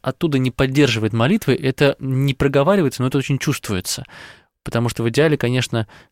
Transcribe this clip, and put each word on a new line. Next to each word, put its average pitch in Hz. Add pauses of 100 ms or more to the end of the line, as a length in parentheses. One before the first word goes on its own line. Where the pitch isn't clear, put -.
оттуда 139
не 131
поддерживает 127
молитвой, 127
это 135
не 135
проговаривается, 143
но 123
это 139
очень 135
чувствуется. - (580)
Потому 117
что 113
в 117
идеале, 143
конечно, 123 (240)